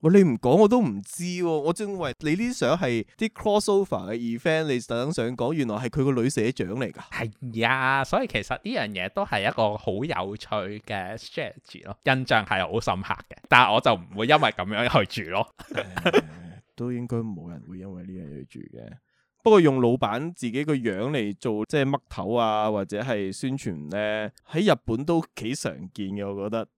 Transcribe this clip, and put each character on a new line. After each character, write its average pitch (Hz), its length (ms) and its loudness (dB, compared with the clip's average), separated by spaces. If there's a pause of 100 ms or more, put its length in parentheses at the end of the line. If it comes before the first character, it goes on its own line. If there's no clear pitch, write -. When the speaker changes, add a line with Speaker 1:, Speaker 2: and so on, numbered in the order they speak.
Speaker 1:
喂， 160 100 6 (100)
你 175 80 6
唔 113 80 0
講 123 120 2
我 202 180 8
都 247 120 6
唔 104 220 0
知 - 220 -12
喎， 180 200 -4
我 160 280 0
正 202 200 -4
以 196 40 -8
為 156 240 -4
你 151 160 0
呢 233 160 -2
相 143 240 2
係 123 280 -2 (120)
啲 220 160 -2
crossover 196 800 0
嘅 - 20 -2
event， 120 540 -2
你 131 100 0
特 117 160 -6
登 123 180 -2
想 123 240 -2
講， 123 160 -2
原 147 140 0
來 107 80 -4
係 120 140 -4
佢 135 160 0
個 139 80 2 (100)
女 127 80 2
社 120 220 0
長 95 160 -4
嚟 113 240 -6
㗎。 - 80 -18 (100)
Speaker 2:
係 113 580 -6
啊， 135 360 0
所 202 180 -2
以 247 60 -6
其 110 120 -2
實 98 140 -8
呢 - 80 -12
樣 202 260 -4
嘢 95 200 -6
都 196 160 -4
係 104 240 -2
一 143 60 -2
個 107 220 0
好 107 180 -4
有 101 420 -4
趣 - 100 -14 (400)
嘅 98 320 -6
strategy - 680 -12
咯， 101 200 -12
印 131 200 2
象 110 220 2
係 95 180 0
好 90 160 -2
深 95 220 -2
刻 - 100 -4 (160)
嘅， - 80 -18 (120)
但 127 180 10
係 101 80 4
我 220 60 6
就 127 120 4
唔 95 260 -4
會 113 100 0
因 151 80 8
為 143 140 4
噉 95 140 -6 (240)
樣 113 160 4
去 98 200 -8
住 80 80 -10
咯。 95 160 0 (200)
Speaker 1:
誒， - 540 0 (540)
都 123 160 -6
應 120 160 -6
該 120 80 -2
冇 98 340 -6
人 82 180 -14
會 92 100 -14
因 95 140 -14
為 90 120 -14
呢 92 40 -14
樣 92 160 -12
嘢 - 220 -14
去 - 140 -20
住 - 180 -18
嘅。 - 100 -16 (540)
不 233 80 6
過 214 100 10
用 135 200 6
老 120 100 6
闆 127 420 -2
自 127 160 -6
己 127 160 -2
個 151 120 0
樣 113 340 -2
嚟 107 300 -2
做， 110 260 -2
即 156 120 0
係 139 60 2
嘜 139 140 -2 (100)
頭 98 260 -4
啊， 107 360 2
或 104 140 -2
者 101 160 -6
係 104 320 -4
宣 135 260 -6
傳 78 320 -8
呢， 107 400 -4 (180)
喺 175 240 2
日 135 120 2
本 120 200 -2
都 165 160 2 (140)
幾 120 220 -6
常 104 160 -6 (200)
見 101 180 -8
嘅， 101 220 -6
我 98 120 -6
覺 104 60 -4
得。 110 280 -4